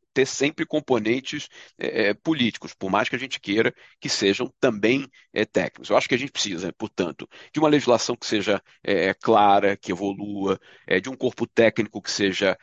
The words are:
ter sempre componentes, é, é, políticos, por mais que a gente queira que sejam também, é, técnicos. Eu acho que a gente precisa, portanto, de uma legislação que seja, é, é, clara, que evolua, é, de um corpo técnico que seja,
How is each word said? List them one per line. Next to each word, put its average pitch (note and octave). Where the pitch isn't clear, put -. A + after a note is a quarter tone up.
ter C3
sempre D3
componentes, B2+
é, -
é, G#2
políticos, B2+
por F#2+
mais G#2
que -
a A#2+
gente C3
queira A2
que -
sejam A2
também, B2
é, G#2+
técnicos. -
Eu G#2
acho C3+
que C3+
a -
gente C3+
precisa, F2
portanto, -
de D3+
uma D#3
legislação A#2+
que -
seja, G2+
é, F#2+
é, F#2
clara, G2+
que -
evolua, G2
é, F#2
de F#2+
um C3+
corpo A#2
técnico A2
que -
seja, G2